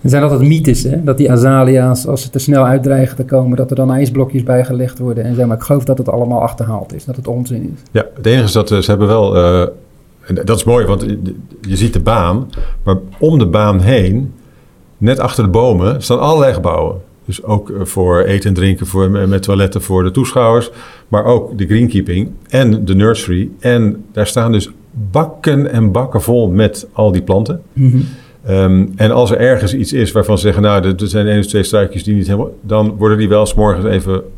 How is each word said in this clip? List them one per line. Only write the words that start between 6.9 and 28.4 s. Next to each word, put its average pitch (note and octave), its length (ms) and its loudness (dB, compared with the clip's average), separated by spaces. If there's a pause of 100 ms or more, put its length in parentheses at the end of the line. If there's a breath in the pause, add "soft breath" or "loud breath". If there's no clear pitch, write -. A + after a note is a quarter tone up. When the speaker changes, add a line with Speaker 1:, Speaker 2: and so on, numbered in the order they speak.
Speaker 1:
is, - 100 -14
dat B2+ 120 -10
het B2 120 -12
onzin A#2+ 460 -6
is. - 60 -20 (120)
Speaker 2:
Ja, - 220 -2
het - 120 -6
enige A#2+ 180 4
is G2 80 0
dat, G#2+ 180 0
eh, G#2 80 2
ze F#2 120 0
hebben G#2 180 2
wel, G2+ 280 2
eh, F2 240 4 (680)
en F#2+ 80 -4 (100)
dat A2+ 120 0
is - 80 -6
mooi, A#2 220 2
want G2 160 -2
je, G#2 160 -6 (420)
je F#2+ 160 -4
ziet G#2 160 0
de G2+ 80 0
baan, G#2 500 0 (320 loud breath)
maar F#2+ 140 0 (220)
om D#3+ 200 4
de A2 80 2
baan G#2 340 2
heen, A2 520 2 (680 soft breath)
net A#2 200 0
achter - 260 0
de F#2+ 60 2
bomen, A2+ 520 2
staan - 180 0
allerlei D3 340 2
gebouwen. E2 420 -2 (280)
Dus - 200 -10
ook, G#2+ 260 -4
eh, G2 140 -8
voor F2+ 380 2
eten G2 260 0
en F#2+ 60 2
drinken, F#2 320 0
voor, F#2+ 240 0
met G2 320 0
toiletten G2 400 0
voor F#2 200 -2
de F2+ 80 0
toeschouwers, A#2+ 600 0 (380 loud breath)
maar G#2+ 160 0
ook A#2 340 0
de G2 80 -2
greenkeeping G#2+ 640 0 (180)
en A2 360 2
de F#2+ 100 0
nursery. G2+ 540 0 (120)
En A#2 520 0
daar G#2+ 140 -2
staan A#2 260 -2
dus G2+ 180 0 (400)
bakken C#3+ 600 -2
en A2+ 200 2
bakken A#2 300 -2
vol A#2+ 260 2
met G2+ 440 0
al G#2+ 200 2
die F#2 100 0
planten. A2 400 -2 (100)
Speaker 1:
Mhm. C3 240 2 (480 loud breath)